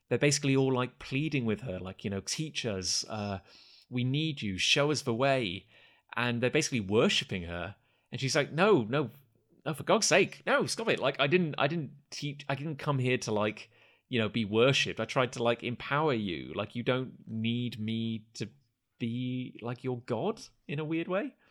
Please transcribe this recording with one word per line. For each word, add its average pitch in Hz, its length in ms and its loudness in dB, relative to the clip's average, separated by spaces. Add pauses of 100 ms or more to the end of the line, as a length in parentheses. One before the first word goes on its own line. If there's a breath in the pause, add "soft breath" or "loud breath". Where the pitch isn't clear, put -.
they're 123 100 0
basically 143 380 4
all, 135 160 4
like, 127 260 -2
pleading 143 460 -2
with 107 160 0
her, 92 180 -6
like, 92 240 -10
you 107 80 -4
know, 98 140 -2
"Teach - 420 -6
us, 95 420 -2
uh, 104 300 -4 (500 loud breath)
we 123 160 -2
need 147 380 -2
you, 95 160 -4
show 143 320 2
us 165 120 0
the 117 120 0
way." 120 520 0 (500 soft breath)
And 120 260 0
they're 123 80 4
basically 147 300 2
worshipping 104 640 2
her, 87 300 -6 (360)
and 131 100 -8
she's 131 160 -2
like, 143 160 2
"No, 170 360 6
no, 131 220 0 (560)
no, 156 80 -2
for - 100 -8
God's 202 220 4
sake, - 400 2
no, - 200 4
stop 226 220 -2
it. 147 100 4
Like, 127 220 0
I 139 60 4
didn't, 160 320 2
I 135 80 4
didn't 151 240 -4 (200)
teach, 143 380 -8
I 139 60 0
didn't 143 240 -4
come 143 200 0
here 127 200 2
to, 117 140 -4
like, 107 380 0 (380 soft breath)
you 127 100 0
know, 110 120 2
be 117 160 0
worshipped. 113 540 4
I 110 40 -2
tried 127 280 0
to, 127 100 -4
like, 120 200 2
empower 139 520 0
you. 80 400 -4
Like, 101 200 -6
you 120 80 -4
don't 127 300 -2 (140)
need 117 540 -2
me 113 440 -4 (100)
to 107 140 -8 (500)
be, 127 640 -6
like, 120 220 -8
your 127 160 -4
god," 135 420 -4 (260)
in 143 100 -6
a 156 60 -4
weird 165 240 -4
way. 202 260 -2 (160 soft breath)